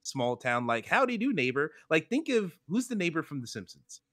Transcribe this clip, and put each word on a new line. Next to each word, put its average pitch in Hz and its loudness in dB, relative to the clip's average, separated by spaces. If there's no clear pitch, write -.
small 123 -2
town, 123 0
like, 117 0
Howdy 247 2
do, 247 0
neighbor. 139 0
Like, 160 2
think 294 0
of, 214 2
who's 240 0
the 247 -6
neighbor 170 0
from 147 -6
The 117 -8
Simpsons? - -12